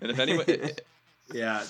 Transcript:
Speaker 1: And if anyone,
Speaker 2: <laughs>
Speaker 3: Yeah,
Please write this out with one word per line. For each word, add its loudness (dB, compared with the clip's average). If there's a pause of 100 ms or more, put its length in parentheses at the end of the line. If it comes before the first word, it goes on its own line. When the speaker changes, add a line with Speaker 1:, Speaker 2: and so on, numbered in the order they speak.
Speaker 1:
And -2
if 0
anyone, 2 (480)
Speaker 2:
<laughs> -20
Speaker 3:
Yeah, -2